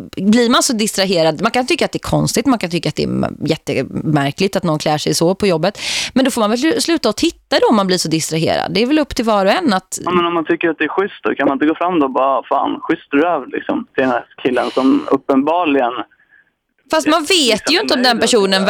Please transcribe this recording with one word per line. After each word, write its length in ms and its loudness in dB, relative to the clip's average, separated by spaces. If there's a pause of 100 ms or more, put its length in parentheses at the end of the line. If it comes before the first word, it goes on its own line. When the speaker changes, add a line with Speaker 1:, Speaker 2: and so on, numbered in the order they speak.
(180)
Speaker 1:
Blir 340 4
man 120 4
så 100 0
distraherad, 680 0
man 80 0
kan 160 0
tycka 180 0
att 80 -2
det 40 -2
är 140 -10
konstigt, 360 0
man 120 2
kan 120 -6
tycka 180 -2
att 80 -6
det 60 -2
är 60 -2
m-, 280 -2 (100)
jättemärkligt 1120 -2
att 60 -2
någon 160 0
klär 200 0
sig 160 -2
så 200 2
på 120 -2
jobbet. 320 0 (360)
Men 100 2
då 60 0
får 100 -2
man 100 2
väl 80 0
slu-, 220 0
sluta 280 0
och 80 -2
titta 440 -2
då 100 4
om 60 4
man 100 2
blir 120 0
så 100 -4
distraherad. 640 0
Det 80 2
är 40 2
väl 120 2
upp 180 -2
till 80 0
var 220 2
och 60 4
en 200 0
att 320 -4
Speaker 2:
Ja, 60 -4
men 160 2
om 80 -2
man 100 0
tycker 240 0
att 100 -2
det 60 -2
är 40 0
schysst 340 -4
då, 120 -2
kan 140 0
man 60 2
inte 120 -2
gå 80 2
fram 260 -2
då 60 2
och 60 -4
bara, 360 0
"Fan, 320 -2
schysst 340 -4
röv", 340 0
liksom, 460 -6
till 80 0
den 80 0
här 140 -2 (180)
killen 280 0
som 400 2
uppenbarligen 840 0 (960)
Speaker 1:
Fast 160 0
man 160 2
vet 80 -6
Speaker 2:
liksom 440 2
Speaker 1:
ju 60 2
inte 140 -2
om 80 0
Speaker 2:
nöjd 140 4
Speaker 1:
den 40 -4
personen 300 4
Speaker 2:
och 40 2
sådär. 160 0